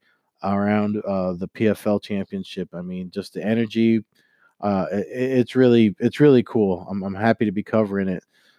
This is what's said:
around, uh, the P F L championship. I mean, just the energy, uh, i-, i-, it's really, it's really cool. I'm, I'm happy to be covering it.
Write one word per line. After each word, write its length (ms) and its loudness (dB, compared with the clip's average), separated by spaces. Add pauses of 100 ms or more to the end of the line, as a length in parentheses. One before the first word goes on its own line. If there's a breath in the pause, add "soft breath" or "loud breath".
(440)
around, 640 -2
uh, 260 -2
the 140 -10
P 200 -2
F 200 -2
L 120 2
championship. 720 -8
I 80 -12
mean, 280 -10
just 240 -10
the 100 -10
energy, 600 0 (580)
uh, 300 0
i-, 40 -4
i-, 140 -2
it's 460 0
really, 440 6
it's 200 0
really 240 6
cool. 460 -2
I'm, 140 -6
I'm 120 -6
happy 300 0
to 60 0
be 120 -4
covering 460 0
it. 140 -6 (360)